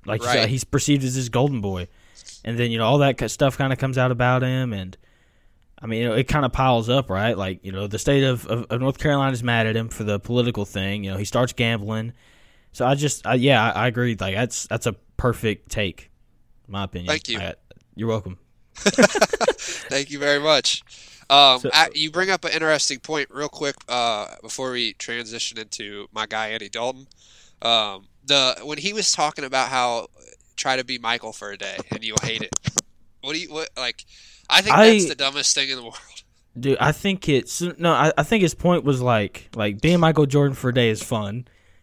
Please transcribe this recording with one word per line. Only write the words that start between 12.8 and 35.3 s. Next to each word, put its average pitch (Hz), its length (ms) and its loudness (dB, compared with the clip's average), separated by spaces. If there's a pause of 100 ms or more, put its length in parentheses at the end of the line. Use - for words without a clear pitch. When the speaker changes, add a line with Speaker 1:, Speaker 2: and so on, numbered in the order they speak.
Speaker 1:
I 131 80 4
just, 139 320 -2
I, 110 80 0
yeah, 123 380 4
I, 107 140 -2
I - 20 0
agree. 120 320 -2
Like, 95 160 -4
that's, 113 320 -4
that's - 180 -6
a 113 80 0 (240)
perfect 110 540 -2
take, - 400 -6 (560)
in - 40 -18
my 98 120 -6
opinion. 90 240 -8
Speaker 2:
Thank 151 220 -4
you. 113 100 -6
Speaker 1:
I, 92 160 -10 (400)
you're 113 140 -4
welcome. 95 280 -6 (180)
<laughs> - 200 -20
Speaker 2:
Thank - 1400 0
you 143 80 -10
very 143 200 2
much. 147 440 0 (460)
Um, 135 320 8
Speaker 1:
So 127 120 -2
Speaker 2:
I, 156 220 6
you 156 160 -2
bring 180 180 0
up 180 160 -2
an 151 60 -2
interesting 156 480 0
point 151 320 -4
real 143 180 -8
quick, 143 260 -4 (140)
uh, 117 540 -2
before 131 280 -8
we 120 220 -4
transition 117 640 -10
into 104 540 -12
my 110 160 -6
guy, 110 220 -6
Andy 110 200 -10
Dalton. 131 380 -8 (560)
Um, 107 440 0 (180)
the, 135 380 2
when 151 140 -10
he 185 160 -6
was 214 180 -2
talking 151 320 -2
about 131 260 -2
how, 123 380 -2 (480)
try 131 220 -2
to 127 80 -4
be 127 120 -8
Michael 117 360 -4
for 104 180 -12
a 101 60 -12
day 98 200 -8 (140)
and 104 120 -8
you'll 110 200 -4
hate 113 200 -6
it. - 100 -12 (680)
What 139 120 -8
do 160 60 -4
you, 165 120 -10
what, 151 240 -10
like, 123 300 -8 (440)
I 165 120 6
think 196 140 2
Speaker 1:
I 220 160 10
Speaker 2:
that's 190 180 4
the 139 60 -6
dumbest 139 400 -2